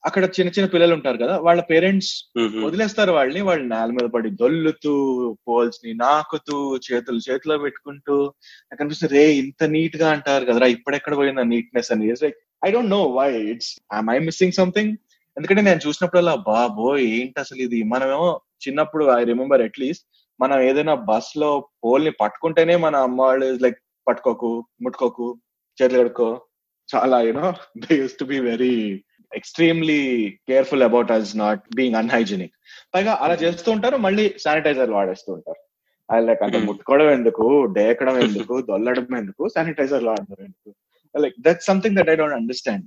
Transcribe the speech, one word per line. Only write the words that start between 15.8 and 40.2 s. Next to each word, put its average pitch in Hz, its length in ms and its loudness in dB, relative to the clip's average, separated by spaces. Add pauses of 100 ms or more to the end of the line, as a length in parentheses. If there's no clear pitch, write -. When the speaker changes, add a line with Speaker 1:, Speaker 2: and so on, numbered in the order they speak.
Speaker 1:
చూసినప్పుడల్లా, 175 460 2
"బాబోయ్, 117 680 0
ఏంటి 123 360 -4
అసలు 135 180 -12
ఇది?" 117 240 -4
మనమేమో 135 580 -2 (280)
చిన్నప్పుడు, 151 360 -2
I 123 200 6
remember 127 340 2
at 117 240 -2
least, 143 180 -6 (400)
మనం 135 200 2
ఏదైనా 147 340 2
బస్ 113 420 -4
లో 147 320 -2 (160)
పోల్ 131 200 2
ని 156 60 0
పట్టుకుంటేనే 165 640 0
మన 156 200 0
అమ్మ 127 260 0
వాళ్ళు, 131 400 2
"లైక్, 123 160 2 (300)
పట్టుకోకు, 117 580 -2 (160)
ముట్టుకోకు, 120 580 -6 (420)
చేతులు 127 160 4
కడుక్కో." 120 420 0 (540)
చాలా, 123 280 2
you 113 100 2
know, 160 200 -2 (120)
<laughs> 113 200 -18
they 147 220 0
used 127 180 -8
to 127 40 -12
be 127 280 -2
very 113 480 -2 (320)
extremely 156 760 0 (380)
careful 131 400 2
about 120 200 2
us 110 260 0
not 107 200 0
being 120 460 0
unhygienic. 107 460 -2 (460)
పైగా 202 260 0
అలా 156 140 0
Speaker 2:
Mm-hmm. 165 120 -2
Speaker 1:
చేస్తూ 175 260 -2
ఉంటారు, 240 240 0
మళ్ళీ 202 420 0
శానిటైజర్ 151 520 0
వాడేస్తూ 98 420 -2
ఉంటారు. - 340 -14 (480)
I 117 40 4
like, 113 240 2
అంటే 107 40 0
Speaker 2:
Mm-hmm. 113 200 -2
Speaker 1:
ముట్టుకోవడం 135 440 0
ఎందుకు, 127 540 2
డేకడం 117 540 0
ఎందుకు, 113 420 -2
Speaker 2:
<laughs> 117 100 -8
Speaker 1:
దొల్లడం 123 480 -4
ఎందుకు, 110 300 -8
శానిటైజర్ 147 560 -4
వాడడం 101 360 -6